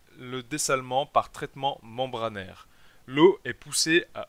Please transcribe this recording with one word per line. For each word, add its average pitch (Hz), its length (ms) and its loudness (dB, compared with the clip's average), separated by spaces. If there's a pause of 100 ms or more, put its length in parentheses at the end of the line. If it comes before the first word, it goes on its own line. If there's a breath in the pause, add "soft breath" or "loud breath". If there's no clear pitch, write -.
(200)
le 127 240 -10
dessalement 131 640 -2
par - 260 0
traitement 139 500 -6
membranaire. 113 840 -8 (400 soft breath)
L'eau 151 380 6
est 123 80 -6
poussée 160 520 0 (100)
à - 140 -10